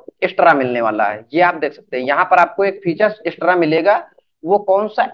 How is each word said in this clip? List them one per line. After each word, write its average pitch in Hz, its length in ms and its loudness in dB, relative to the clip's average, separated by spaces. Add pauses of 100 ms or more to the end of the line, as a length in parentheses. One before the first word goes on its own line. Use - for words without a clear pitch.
(240)
extra 180 300 4
मिलने 127 280 0
वाला 107 240 0
है, 104 280 -6
ये 165 80 2
आप 175 140 2
देख 151 180 -6
सकते - 240 -12
हैं। 127 80 -4
यहाँ 143 200 0
पर 180 140 4
आपको 175 260 0
एक 196 180 -4
features 208 440 -2
extra 170 280 -2
मिलेगा, 165 420 2 (460)
वो 185 160 0
कौन 202 300 0
सा? - 240 -4